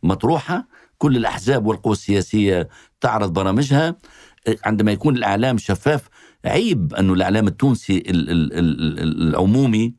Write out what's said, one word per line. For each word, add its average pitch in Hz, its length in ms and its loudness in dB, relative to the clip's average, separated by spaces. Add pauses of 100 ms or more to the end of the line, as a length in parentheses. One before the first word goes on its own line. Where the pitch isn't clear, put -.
مطروحة، 165 640 0 (300)
كل 135 200 2
الأحزاب 110 480 0
والقوى 110 280 0
السياسية 98 760 0 (320)
تعرض 107 320 -2
برامجها، 135 640 0 (680)
عندما 107 260 2
يكون 127 240 0
الإعلام 113 420 0
شفاف. 139 520 -2 (360)
عيب 185 480 0
أنه 95 200 2
الإعلام 98 340 2
التونسي 110 500 0
ال-، 85 320 -2
ال-، 82 240 0
ال-، 80 460 -2
ال-، 82 300 -2
العمومي، 113 680 2